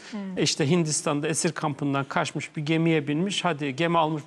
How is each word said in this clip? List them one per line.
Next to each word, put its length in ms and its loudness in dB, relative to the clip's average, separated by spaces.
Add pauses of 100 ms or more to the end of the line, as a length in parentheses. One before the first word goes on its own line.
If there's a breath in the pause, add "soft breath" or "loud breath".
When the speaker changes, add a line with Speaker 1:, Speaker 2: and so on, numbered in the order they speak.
(100)
Speaker 1:
Hmm. 280 -8
Speaker 2:
İşte 320 2
Hindistan'da 580 0
esir 240 0
kampından 520 -2
kaçmış, 520 -4
bir 60 -6
gemiye 460 2
binmiş. 360 0
Hadi 320 0
gemi 220 2
almış 280 2